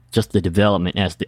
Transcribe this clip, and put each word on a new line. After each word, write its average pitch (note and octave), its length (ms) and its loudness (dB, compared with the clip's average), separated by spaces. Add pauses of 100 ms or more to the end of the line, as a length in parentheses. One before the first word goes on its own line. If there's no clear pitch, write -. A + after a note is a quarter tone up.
(120)
just - 200 -2
the G2 80 2
development F2+ 560 0
as F#2+ 200 -2
the, - 120 -8